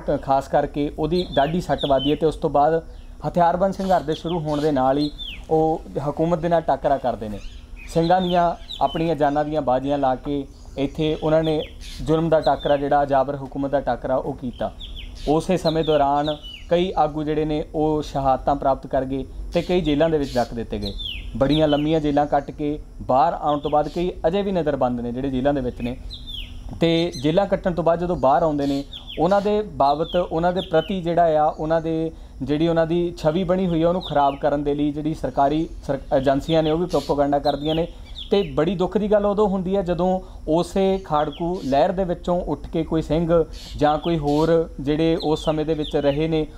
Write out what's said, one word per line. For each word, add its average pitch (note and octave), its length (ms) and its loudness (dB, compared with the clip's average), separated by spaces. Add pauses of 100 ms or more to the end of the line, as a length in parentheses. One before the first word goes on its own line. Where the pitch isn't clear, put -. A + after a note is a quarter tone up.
(140)
ਅ, - 20 0
ਖਾਸ C3+ 320 0
ਕਰਕੇ D3 500 0
ਉਹਦੀ F3 360 0
ਡਾਢੀ D#3 260 2
ਸੱਟ C#3+ 280 -2
ਵੱਜਦੀ C#3 220 2
ਹੈ D3+ 60 2
ਤੇ D#3+ 100 0
ਉਸ D3 100 0
ਤੋਂ D#3+ 140 -2
ਬਾਅਦ D3+ 320 2 (460)
ਹਥਿਆਰਬੰਦ F3 460 2
ਸੰਘਰਸ਼ F#3 320 0
ਦੇ D3+ 80 0
ਸ਼ੁਰੂ E3 260 -4
ਹੋਣ D3+ 200 -2
ਦੇ D3+ 120 2
ਨਾਲ C3+ 260 2
ਹੀ D3 120 0 (400)
ਉਹ D#3+ 320 2 (280)
ਹਕੂਮਤ E3 280 0
ਦੇ E3 100 -2
ਨਾਲ E3+ 120 2
ਟਾਕਰਾ C#3+ 360 0
ਕਰਦੇ A2+ 320 -4
ਨੇ। G#2 100 -8 (500)
ਸਿੰਘਾਂ E3+ 320 2
ਦੀਆਂ F3 340 2 (260)
ਆਪਣੀਆਂ D#3+ 360 0
ਜਾਨਾਂ D3 280 2
ਦੀਆਂ D3+ 180 -2
ਬਾਜ਼ੀਆਂ C3+ 360 0
ਲਾ C3 160 2
ਕੇ C#3+ 320 -4 (320)
ਇੱਥੇ D#3 440 -2
ਉਹਨਾਂ D#3+ 200 2
ਨੇ D#3+ 200 0 (440)
ਜ਼ੁਲਮ D#3+ 220 2
ਦਾ D#3 120 4
ਟਾਕਰਾ C#3+ 360 2
ਜਿਹੜਾ C#3+ 280 2
ਜਾਬਰ C3+ 320 2
ਹਕੂਮਤ C#3 340 -6
ਦਾ C#3 100 2
ਟਾਕਰਾ B2+ 360 -2
ਉਹ C#3+ 180 -4
ਕੀਤਾ। A2+ 380 -6 (560)
ਉਸੇ D#3+ 280 2
ਸਮੇਂ D#3+ 280 0
ਦੌਰਾਨ D3 520 2 (320)
ਕਈ F3+ 280 2
ਆਗੂ D3+ 260 0
ਜਿਹੜੇ D3+ 220 0
ਨੇ D3+ 200 -2 (100)
ਉਹ D3+ 280 0
ਸ਼ਹਾਦਤਾਂ C3+ 540 0
ਪ੍ਰਾਪਤ C#3 300 0
ਕਰ C3+ 180 0
ਗਏ C3 200 -4 (300)
ਤੇ F3 80 2
ਕਈ F3+ 180 2
ਜੇਲ੍ਹਾਂ D3+ 300 2
ਦੇ D#3 80 2
ਵਿੱਚ B2+ 200 -2
ਰੱਖ A#2 160 0
ਦਿੱਤੇ A2+ 240 -6
ਗਏ। G2+ 140 -6 (440)
ਬੜੀਆਂ D3 320 4
ਲੰਮੀਆਂ D3 320 2
ਜੇਲ੍ਹਾਂ D3 260 2
ਕੱਟ D3 240 0
ਕੇ D3+ 280 -4 (240)
ਬਾਹਰ C#3 300 4
ਆਉਣ D3 260 0
ਤੋਂ C#3+ 120 -4
ਬਾਅਦ D3 180 2
ਕਈ F3+ 240 -2 (140)
ਅਜੇ F#3+ 160 0
ਵੀ G3 100 -2
ਨਜ਼ਰਬੰਦ C3+ 480 0
ਨੇ A#2+ 120 -4
ਜਿਹੜੇ C3 180 -4
ਜੇਲ੍ਹਾਂ C3 240 2
ਦੇ C#3+ 60 -2
ਵਿੱਚ B2 200 -6
ਨੇ। A#2+ 160 -6 (840)
ਤੇ E3 320 4 (100)
ਜੇਲ੍ਹਾਂ D#3+ 240 4
ਕੱਟਣ F#3+ 260 0
ਤੋਂ E3 120 0
ਬਾਅਦ E3 160 4
ਜਦੋਂ F3 160 0
ਬਾਹਰ C#3 260 4
ਆਉਂਦੇ D3 240 2
ਨੇ C#3 180 -2 (340)
ਉਹਨਾਂ F#3 220 4
ਦੇ G#3 220 2
ਬਾਬਤ, D3 540 0
ਉਹਨਾਂ F3 360 0
ਦੇ F3+ 80 -2
ਪ੍ਰਤੀ E3+ 420 0
ਜਿਹੜਾ E3 400 4
ਆ, - 20 4
ਉਹਨਾਂ D#3+ 360 0
ਦੇ D#3+ 300 -2 (320)
ਜਿਹੜੀ D3+ 260 2
ਉਹਨਾਂ E3 180 4
ਦੀ F3 320 0
ਛਵੀ D#3+ 260 2
ਬਣੀ F#3 220 2
ਹੋਈ E3 160 0
ਆ E3 60 4
ਉਹਨੂੰ F3 140 0
ਖਰਾਬ C#3+ 340 2
ਕਰਨ D3 280 0
ਦੇ C#3+ 100 0
ਲਈ D3 180 0
ਜਿਹੜੀ D3+ 220 -4
ਸਰਕਾਰੀ C#3+ 540 0 (180)
ਸਰ-, C#3+ 300 -2
ਏਜੰਸੀਆਂ C#3 460 2
ਨੇ D#3 80 0
ਉਹ D#3+ 80 0
ਵੀ F3+ 80 -2
ਪ੍ਰੋਪੇਗੈਂਡਾ C#3+ 520 0
ਕਰਦੀਆਂ C#3+ 360 -2
ਨੇ। E3 140 0 (420)
ਤੇ G3+ 120 4
ਬੜੀ D#3 340 0
ਦੁੱਖ F#3 220 0
ਦੀ G3+ 140 0
ਗੱਲ G#3 140 4
ਉਦੋਂ G3+ 220 2
ਹੁੰਦੀ F#3 280 -2
ਹੈ G3+ 60 0
ਜਦੋਂ F3+ 380 0 (280)
ਉਸੇ F3 500 2
ਖਾੜਕੂ D#3 640 -2
ਲਹਿਰ C#3 280 4
ਦੇ F#3+ 120 -2
ਵਿੱਚੋਂ F3 360 -2
ਉੱਠ D3 280 -6
ਕੇ D#3+ 160 -2
ਕੋਈ D#3+ 180 -2
ਸਿੰਘ E3 420 2 (320)
ਜਾਂ D3 220 2
ਕੋਈ E3+ 200 0
ਹੋਰ D#3+ 520 2 (100)
ਜਿਹੜੇ D3+ 420 2
ਉਸ D3+ 220 0
ਸਮੇਂ D#3 200 0
ਦੇ D#3 100 0
ਵਿੱਚ D3+ 220 -4
ਰਹੇ C#3+ 320 2
ਨੇ D#3 180 0 (120)